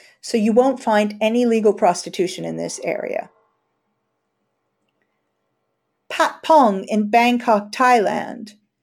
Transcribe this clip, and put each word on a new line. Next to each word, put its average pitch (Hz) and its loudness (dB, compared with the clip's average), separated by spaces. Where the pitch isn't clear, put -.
so - -4
you 220 2
won't 254 2
find 208 0
any 226 0
legal 220 2
prostitution 180 -2
in 165 -8
this 170 -8
area. - -6
Pat - -4
Pong 240 4
in 214 -2
Bangkok, 233 2
Thailand, 220 0